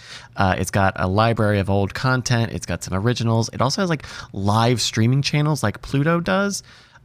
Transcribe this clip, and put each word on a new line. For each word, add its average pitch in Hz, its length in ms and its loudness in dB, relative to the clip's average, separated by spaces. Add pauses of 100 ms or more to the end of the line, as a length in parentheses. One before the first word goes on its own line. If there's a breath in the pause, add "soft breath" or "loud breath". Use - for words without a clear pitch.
(360 loud breath)
Uh, 92 220 2
it's 92 140 -4
got 95 260 2
a 92 100 0
library 107 500 2
of 98 120 0
old 98 260 0
content. 123 560 0
It's - 160 -8
got 85 160 -6
some - 100 -8
originals. 113 600 0
It - 80 -4
also 139 200 0
has, 185 80 0
like, 160 160 -4 (280 loud breath)
live 110 480 2
streaming 123 420 2
channels 147 400 0
like 104 180 -2
Pluto 156 380 0
does. 196 420 -2 (440 loud breath)